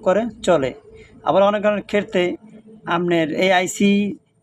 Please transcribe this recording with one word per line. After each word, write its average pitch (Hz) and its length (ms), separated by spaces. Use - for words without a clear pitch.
করে 190 140
চলে। 143 240
আবার 185 220
অনেক 208 120
অনেক 196 200
ক্ষেত্রে 196 320
আপনার 170 320
এই 190 160
আইসি 202 300